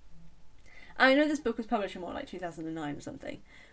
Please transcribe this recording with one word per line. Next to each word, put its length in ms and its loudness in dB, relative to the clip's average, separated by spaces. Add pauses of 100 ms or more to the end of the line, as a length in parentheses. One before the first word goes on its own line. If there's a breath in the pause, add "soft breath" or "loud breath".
(960 loud breath)
I 160 10
know 140 8
this 140 0
book 160 0
was 100 -4
published 300 0
in, 40 -8
what, 140 -6
like, 120 -8
two 120 -10
thousand 280 -6
and 80 -4
nine 200 -4
or 60 -8
something, 400 -10 (320 loud breath)